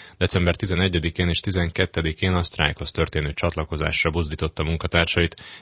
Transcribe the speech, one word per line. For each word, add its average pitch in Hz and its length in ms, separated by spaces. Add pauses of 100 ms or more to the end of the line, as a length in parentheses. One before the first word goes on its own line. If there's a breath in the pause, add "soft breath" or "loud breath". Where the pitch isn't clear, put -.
(160 loud breath)
December 87 400
tizenegyedikén 90 720
és 82 120
tizenkettedikén 90 920
a 87 80
sztrájkhoz 78 480
történő 78 420
csatlakozásra 78 800
buzdította 78 540
munkatársait, 85 720 (260 loud breath)